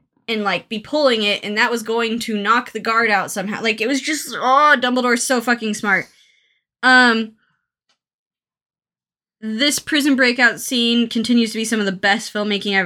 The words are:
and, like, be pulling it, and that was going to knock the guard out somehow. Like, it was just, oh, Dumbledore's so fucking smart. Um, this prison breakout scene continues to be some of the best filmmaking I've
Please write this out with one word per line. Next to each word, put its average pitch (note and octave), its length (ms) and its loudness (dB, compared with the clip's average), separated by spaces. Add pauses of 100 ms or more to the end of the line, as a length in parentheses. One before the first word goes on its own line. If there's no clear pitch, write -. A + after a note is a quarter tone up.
(280)
and, A3 160 -4
like, F3+ 240 -4
be A3 100 -6
pulling B3 460 0
it, G3+ 180 0
and G#3 160 -6
that A#3 120 2
was A#3 120 -4
going A3+ 380 -2
to A3 180 -6
knock A3+ 320 0
the A3 100 -8
guard A3+ 300 0
out F#3+ 220 0
somehow. G#3 300 -6
Like, A3 180 -2
it A3 80 -2
was C#4 120 0
just, D4 320 -6
oh, C4+ 460 4
Dumbledore's B3 460 0
so B3+ 160 0
fucking A3+ 340 -2
smart. G3 320 -2 (760)
Um, A#3+ 540 4 (2000)
this A3 380 -2
prison C#4+ 380 0
breakout B3 440 2
scene A#3 480 0
continues A3+ 440 2
to G#3 60 -6
be A3 60 -4
some A3 160 -2
of G3+ 60 0
the G3 60 -2
best G3+ 400 -2
filmmaking G#3 400 -4
I've G3 140 2